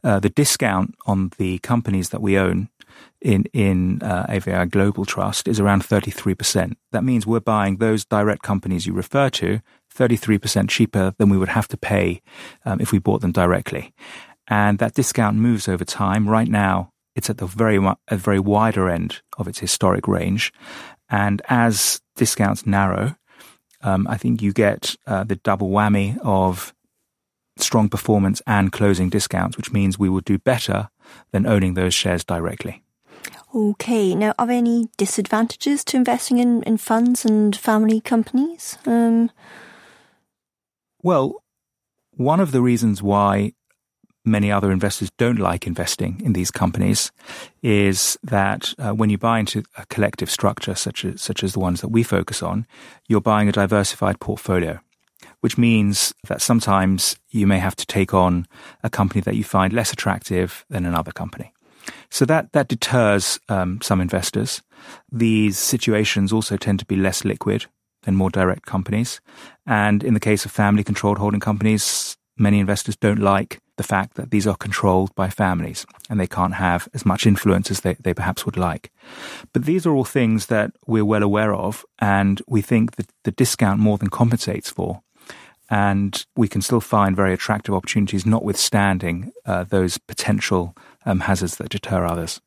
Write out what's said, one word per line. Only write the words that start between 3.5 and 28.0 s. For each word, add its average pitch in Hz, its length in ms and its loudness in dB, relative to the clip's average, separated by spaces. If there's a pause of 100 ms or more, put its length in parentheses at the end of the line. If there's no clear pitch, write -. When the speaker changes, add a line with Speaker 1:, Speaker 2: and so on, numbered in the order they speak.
Speaker 1:
in, 95 500 0
uh, 92 260 -4
A 101 100 -2
V 92 140 -4
I 90 140 0
Global 98 400 0
Trust - 420 -4
is 110 100 0
around 101 260 2
thirty-three 98 500 -2
percent. - 420 -2 (140)
That 110 140 -2
means 120 220 0
we're 113 140 0
buying 101 360 0
those 110 280 0
direct 104 380 0
companies 95 420 -2
you 92 80 -4
refer 131 380 0
to 101 300 -2 (280)
thirty-three 113 500 2
percent 101 320 0
cheaper 98 480 2
than 104 100 6
we 98 100 6
would 92 100 0
have 110 200 -2
to - 80 -10
pay, 92 440 -2 (440)
um, 98 160 -2
if 107 100 -2
we 101 80 4
bought 101 220 0
them 92 100 0
directly. - 640 0 (540)
And 104 300 4
that 117 160 0
discount 110 420 0
moves 113 320 2
over 92 160 -2
time. 101 440 0
Right 110 200 2
now, 98 420 0 (240)
it's - 160 -4
at - 80 -6
the 92 80 -6
very 104 320 2
mu-, 98 160 2 (140)
a 110 80 0
very 95 240 0
wider 104 500 2
end 87 320 -4 (160)
of 92 80 -6
its 101 140 -10
historic 95 480 0
range. 95 440 -2 (560)
And 101 400 0
as 117 540 0 (140)
discounts 104 500 0
narrow, 98 480 0 (680)
um, 95 260 0
I 113 80 -2
think 117 260 -2
you 101 100 0
get, 101 440 0 (100)
uh, 98 160 -2
the 101 140 -4
double 98 340 -2
whammy 104 520 2
of 92 520 0 (840)
strong 107 320 2
performance 101 580 0